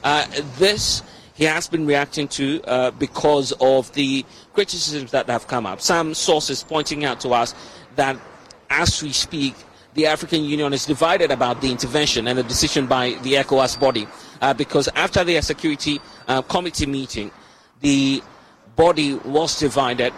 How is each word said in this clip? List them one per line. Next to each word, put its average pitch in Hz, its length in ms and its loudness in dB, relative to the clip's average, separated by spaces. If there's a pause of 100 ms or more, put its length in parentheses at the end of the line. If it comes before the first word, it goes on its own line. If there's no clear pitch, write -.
Uh, 147 220 2 (320)
this 208 440 2 (320)
he 151 100 0
has 156 240 0
been 160 180 -2
reacting 143 400 0
to, 139 380 -2
uh, 127 260 0
because 139 720 0
of 131 320 4
the 135 340 -2 (280)
criticisms 151 580 -2
that 135 160 0
have 120 180 -4
come 117 200 -4
up. 95 140 -8
Some 165 320 0
sources 151 520 0
pointing 151 400 -4
out 123 160 -4
to 127 100 -4
us 120 240 2 (400)
that 135 220 0 (540)
as 156 340 0
we 139 80 -8
speak, 139 420 -4 (400)
the 156 120 2
African 156 360 0
Union 147 300 -2
is 135 120 -4
divided 165 460 2
about 120 300 0
the 131 100 0
intervention 127 560 -2
and 123 120 0
the 127 40 0
decision 131 460 0
by 127 220 2 (120)
the 131 120 2
ecowas 135 440 2
body, 127 300 2 (320)
uh, 135 120 4
because 143 440 0
after 185 260 2
their 170 180 2
security, 147 600 -4 (260)
uh, 127 160 0
committee 175 440 -2
meeting, 131 440 -6 (520)
the 139 380 4 (540)
body 156 400 4
was 151 460 -2
divided 123 580 2